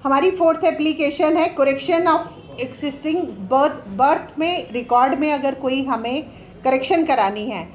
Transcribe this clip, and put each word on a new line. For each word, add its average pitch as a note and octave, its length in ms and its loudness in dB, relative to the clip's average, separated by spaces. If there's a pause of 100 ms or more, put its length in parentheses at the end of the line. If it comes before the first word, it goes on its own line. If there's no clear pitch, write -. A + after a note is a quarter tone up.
हमारी C#4+ 280 2
fourth E4 340 2
application D#4 720 0
है E4+ 180 0
correction C#4 440 2
of E4+ 200 4 (420)
existing D4 600 -6
birth, C4 640 0
birth C4+ 520 0
में, E4+ 320 -2
record B3 480 2
में D4+ 120 0
अगर C#4 240 -2
कोई C4 280 -2
हमें B3+ 400 -4 (400)
correction C4+ 420 2
करानी G#3+ 400 0
है G3+ 180 -6 (120)